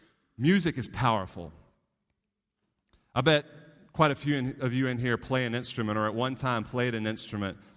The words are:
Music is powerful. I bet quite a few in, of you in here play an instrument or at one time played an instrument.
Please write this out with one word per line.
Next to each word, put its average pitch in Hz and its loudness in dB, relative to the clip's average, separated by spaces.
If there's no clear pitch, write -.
Music 165 2
is 113 -4
powerful. 95 -2
I 120 2
bet 147 4
quite 151 4
a - 2
few 147 -2
in, 131 -2
of 123 0
you 131 0
in 127 -2
here 120 0
play 127 0
an 117 -2
instrument 117 -2
or 107 2
at 107 -2
one 127 -2
time 123 -2
played 123 -2
an 110 -2
instrument. 104 -4